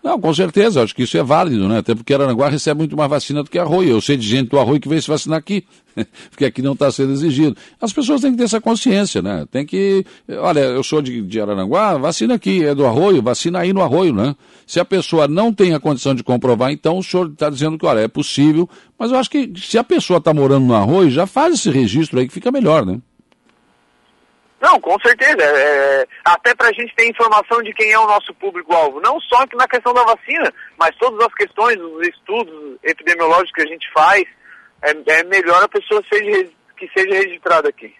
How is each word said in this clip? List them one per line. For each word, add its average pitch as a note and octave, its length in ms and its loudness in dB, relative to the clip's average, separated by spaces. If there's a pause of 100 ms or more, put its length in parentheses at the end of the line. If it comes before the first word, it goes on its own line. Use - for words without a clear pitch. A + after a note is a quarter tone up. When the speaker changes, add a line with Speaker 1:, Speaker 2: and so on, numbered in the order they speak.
Speaker 1:
Não, D#4 160 -2
com D#3+ 140 0
certeza, F#3 500 2
acho G#2+ 100 -4
que B2 100 -2
isso A#2+ 140 -2
é D3 60 0
válido, C3 460 0
né? A2+ 80 0
Até A2 180 -2
porque A#2 180 -4
Araranguá C#3 360 0
recebe D3 300 -2
muito D3+ 180 -4
mais D3+ 120 0
vacina D3 340 -4
do C3+ 60 -12
que - 80 -6
Arroio. E3+ 340 2
Eu A2 100 2
sei C#3+ 160 0
de A2+ 100 -6
gente B2 220 -2
do C#3 100 2
Arroio B2+ 220 2
que C#3 80 -10
veio D#3+ 120 0
se - 60 -10
vacinar D#3 320 -4
aqui, F#3+ 260 -6 (300)
<laughs> A2 80 -6 (260)
porque - 140 -4
aqui B2+ 180 -2
não C3+ 140 -2
tá C#3 160 0
sendo C3+ 220 -2
exigido. C#3+ 420 0 (260)
As A3 120 -6
pessoas C#4 260 0
têm C4+ 120 0
que A#3+ 60 -2
ter A#3+ 60 0
essa A3 160 -2
consciência, G#3 600 0
né? F#2+ 280 -6
Tem C#3 160 -6
que, F#3+ 400 0 (360)
olha, D#3+ 180 0
eu C3 240 0
sou D3+ 180 -2
de, B2 200 -8
de G2+ 180 -6
Araranguá, G#2+ 580 -2
vacina F3 380 -2
aqui, F#3+ 300 0
é D3 100 0
do C#3 100 2
Arroio, D3 360 4
vacina C#3+ 380 -2
aí F3+ 120 -2
no F#3+ 100 0
Arroio, E3 320 0
né? B2 220 -2 (300)
Se - 160 -6
a - 20 0
pessoa E3 420 0
não G3+ 280 0
tem F#3 200 2
a D3+ 60 0
condição C#3 340 -2
de A#2+ 80 -4
comprovar, B2 500 0
então D#3 260 -2
o F#3+ 60 -6
senhor F3+ 300 -4
tá D3+ 160 -2
dizendo D3+ 280 -4
que, E3 80 -4
olha, B2 160 2
é A2 80 0
possível, D3+ 600 0 (300)
mas A3+ 100 -4
eu B3+ 80 0
acho C4 120 -2
que C#4 260 -4
se - 220 -4
a - 80 2
pessoa G3 340 0
tá D#3 140 2
morando C#3 320 4
no A#2+ 100 4
Arroio, C#3+ 340 4
já D3 160 0
faz D#4 280 0
esse G#3+ 160 -2
registro C3 500 0
aí B2+ 80 0
que - 60 -14
fica A#3+ 180 -4
melhor, D#3+ 340 2
né? F#2+ 140 -6 (1600)
Speaker 2:
Não, D#4 220 2
com F#3+ 180 -2
certeza. B3+ 400 2
É, C#3 600 2
é, B2+ 60 -4 (180)
até F3 300 2
pra A#3+ 180 2
gente A#3 220 -8
ter A#3 120 2
informação A3+ 540 2
de A3 120 -10
quem G#3+ 180 0
é A3 80 4
o A3 80 4
nosso G3+ 260 0
público-alvo. E3 680 -2
Não B3 220 0
só B3+ 240 2
que A#3+ 100 -18
na B3+ 120 0
questão B3 260 -2
da B3 100 4
vacina, A#3 480 -2 (280)
mas E3 180 0
todas A3+ 300 0
as - 80 -4
questões, G#3+ 440 0
os E3 280 -6
estudos D#3+ 760 -8
epidemiológicos E3+ 680 0
que E3+ 100 -6
a D3 60 -2
gente D#3+ 260 -14
faz, F3+ 300 4 (580)
é, D3+ 380 0
é E3 60 0
melhor F3+ 380 2
a G#3 40 2
pessoa G3+ 440 -2
seja G#3 200 0
re-, F#3 180 0 (260)
que - 160 -16
seja F#3+ 300 0
registrada E3+ 480 0
aqui. - 300 -14